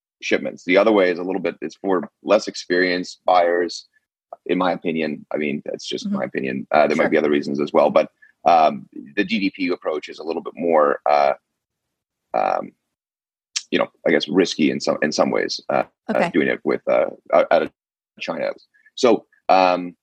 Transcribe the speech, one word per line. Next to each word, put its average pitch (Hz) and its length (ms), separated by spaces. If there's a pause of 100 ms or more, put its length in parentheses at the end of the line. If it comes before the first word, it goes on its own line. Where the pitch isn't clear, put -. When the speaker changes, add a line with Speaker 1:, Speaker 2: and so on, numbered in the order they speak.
(220)
Speaker 1:
shipments. - 420
The 180 140
other 196 140
way 92 200
is 85 80
a 90 40
little 92 180
bit, 85 200
it's 82 140
for 92 340 (140)
less 104 240
experienced 90 800
buyers, 87 640 (580)
in 87 120
my 90 140
opinion. 80 600
I - 40
mean, 73 280
that's - 220
just - 200
Speaker 2:
Mm-hmm. - 80
Speaker 1:
my 65 80
opinion. 65 480
Uh, 76 160
there 76 100
might 78 60
Speaker 2:
Sure. 73 60
Speaker 1:
be 78 80
other 76 120
reasons 71 300
as 73 120
well, 73 180
but, 76 220 (340)
um, 78 420 (280)
the 101 80
D 101 160
D 95 100
P 92 200
approach 87 400
is - 100
a 80 40
little 82 180
bit - 140
more, 78 500
uh, 71 280 (1000)
um, 50 380 (1000)
you 85 60
know, - 100 (180)
I 80 60
guess 76 160
risky 78 440
in 67 80
some, - 240
in 76 80
some 76 180
ways, 53 400
uh, 67 140 (260)
uh, 220 60
Speaker 2:
Okay. 175 160
Speaker 1:
doing 71 160
it 60 160
with, 67 240
uh, 62 240 (200)
out, - 200
out 80 100
of 78 100 (480)
China. 73 320 (440)
So, - 320 (200)
um, 90 560